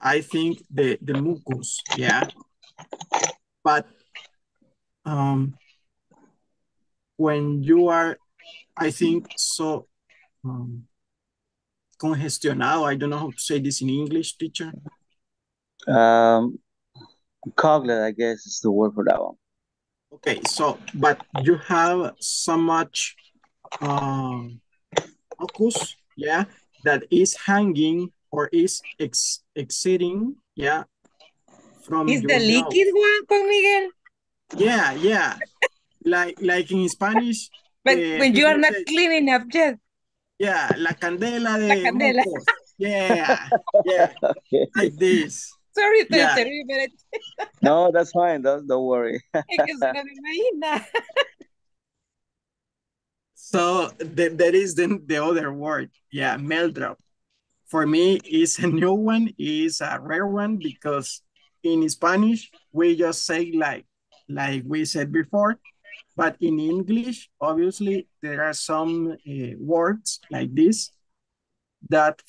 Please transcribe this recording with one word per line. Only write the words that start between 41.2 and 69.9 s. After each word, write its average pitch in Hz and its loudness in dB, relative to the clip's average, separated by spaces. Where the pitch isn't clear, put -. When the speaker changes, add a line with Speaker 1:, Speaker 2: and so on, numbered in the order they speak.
Speaker 3:
La 220 0
Speaker 1:
de 208 2
Speaker 3:
candela. 247 2
Speaker 1:
mocos. - -6
Yeah, 190 0
Speaker 2:
<laughs> - 2
Speaker 1:
yeah. 185 4
Speaker 2:
Okay. - 0
Speaker 1:
Like 175 2
this. 180 0
Speaker 3:
Sorry 415 4
to 320 2
Speaker 1:
Yeah. 254 4
Speaker 3:
interrupt, 262 -4
but 415 -8
Speaker 2:
No, 170 4
that's 170 0
fine. 175 0
Don't, 143 -2
don't 131 0
worry. 123 -2
<laughs> - -6
Speaker 3:
es 151 -2
que 302 -8
se - 0
me 285 -6
imagina. 311 -4
<laughs> - -4
Speaker 1:
So 175 0
th-, 165 -2
there 175 4
is 190 2
the, 175 0
the 151 -2
other 156 -2
word. 143 -6
Yeah, 135 -2
meldrop. 147 -4
For 156 0
me, 175 4
it's 165 0
a 180 0
new 170 2
one, 220 0
it's 156 -2
a 143 -6
rare 160 -4
one 208 -2
because 147 -6
in 160 0
Spanish, 208 0
we 170 2
just 165 -2
say 170 -2
like, 147 -2
like 139 -6
we 156 -4
said 147 -4
before, 208 0
but 165 -2
in 156 0
English, 196 -4
obviously, 180 -2
there 147 -6
are 156 -2
some, 160 -4
uh, 139 -10
words 170 -2